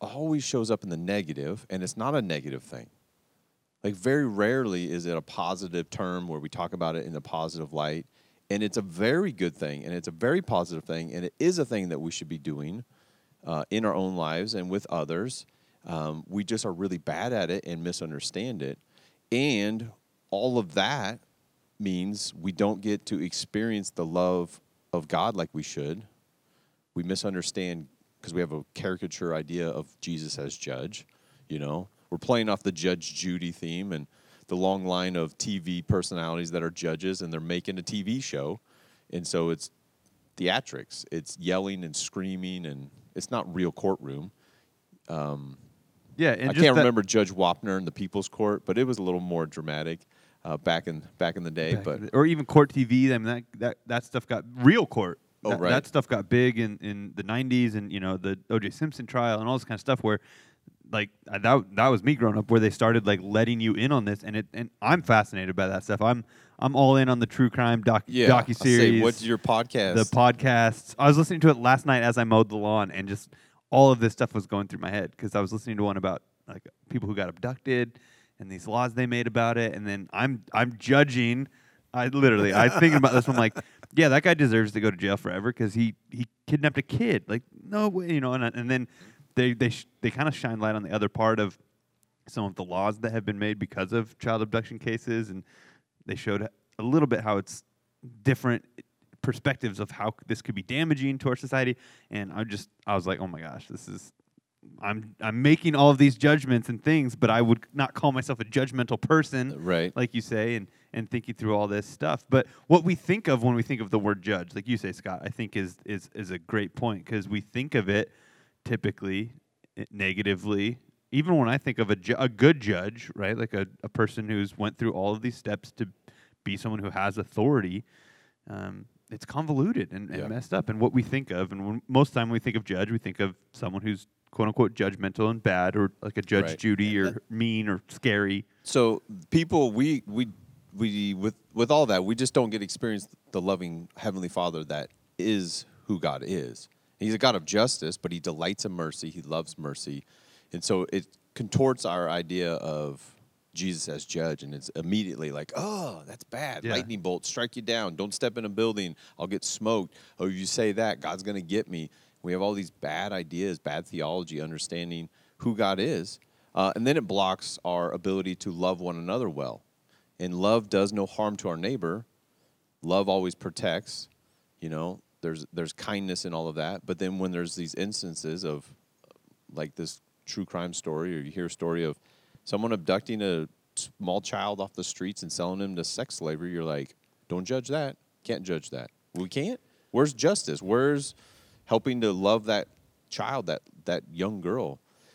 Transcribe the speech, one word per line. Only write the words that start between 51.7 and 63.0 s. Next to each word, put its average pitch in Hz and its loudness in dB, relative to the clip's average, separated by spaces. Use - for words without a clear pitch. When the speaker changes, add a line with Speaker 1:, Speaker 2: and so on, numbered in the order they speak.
Speaker 2:
Back - -6
Speaker 1:
But 73 -2
Speaker 2:
in 107 -8
the, - -8
or 143 6
even 156 0
Court 147 8
T 135 2
V, 127 4
I 117 0
mean, 110 -4
that, 120 -4
that, 120 -4
that 120 -2
stuff - -4
got 110 -4
real 147 8
court. 95 -2
Speaker 1:
Oh, 107 2
Speaker 2:
That, 98 0
Speaker 1:
right. 90 4
Speaker 2:
that 127 4
stuff - 2
got 101 -2
big 123 6
in, 107 -2
in 101 -8
the 101 -8
nineties 123 2
and, 101 -4
you 95 -4
know, 95 -2
the 98 -2
O 110 2
J 101 -2
Simpson 147 -6
trial 117 0
and 113 -4
all 131 0
this 123 -6
kind 113 -6
of - -10
stuff 127 0
where, 107 2
like, 104 -2
I, 101 -6
that, 113 4
that 117 6
was 113 4
me 143 4
growing 110 2
up, 110 0
where 113 8
they 107 6
started, 113 4